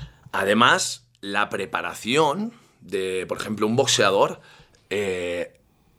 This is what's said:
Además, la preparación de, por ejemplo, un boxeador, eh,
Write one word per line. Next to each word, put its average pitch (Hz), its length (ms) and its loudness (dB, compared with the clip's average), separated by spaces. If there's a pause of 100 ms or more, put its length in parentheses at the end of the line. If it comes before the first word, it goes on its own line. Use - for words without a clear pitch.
(320)
Además, 110 720 2 (160)
la 101 280 -2
preparación 123 1040 -2 (280)
de, 92 460 -4
por 95 100 -6
ejemplo, 107 300 -2
un 113 80 0
boxeador, 117 640 2 (480)
eh, 90 720 -4 (400)